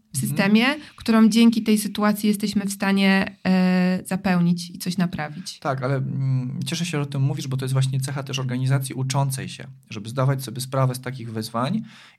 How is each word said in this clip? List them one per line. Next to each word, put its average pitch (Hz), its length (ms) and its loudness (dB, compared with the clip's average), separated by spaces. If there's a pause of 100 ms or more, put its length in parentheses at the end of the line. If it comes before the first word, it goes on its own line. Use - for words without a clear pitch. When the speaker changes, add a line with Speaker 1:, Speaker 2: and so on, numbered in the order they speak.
(140)
Speaker 1:
w 131 100 -2
Speaker 2:
Mhm. 135 60 -2
Speaker 1:
systemie, 202 360 4 (300)
którą 220 340 4
dzięki 226 340 6
tej 214 140 4
sytuacji 208 500 0
jesteśmy 202 380 0
w 196 60 -4
stanie, 196 640 2 (120)
e, 185 580 4
zapełnić 180 640 0
i - 100 -16
coś - 180 -4
naprawić. 160 640 -4
Speaker 2:
Tak, 131 240 -2
ale, 135 120 0
mm, 135 680 -2
cieszę 170 200 -4
się, - 120 -6
że 147 40 0
o 143 40 -2
tym 139 160 -4
mówisz, - 260 -2
bo 131 100 -4
to 131 80 -4
jest 131 80 -2
właśnie 131 260 0
cecha 135 240 -6
też 135 160 -6
organizacji 131 560 -2
uczącej 131 540 -2
się, - 180 -14 (220)
żeby 110 200 -10
zdawać 135 340 0
sobie 117 180 -8
sprawę 131 340 0
z 127 60 -10
takich 123 300 -10
wyzwań 120 500 -2 (380)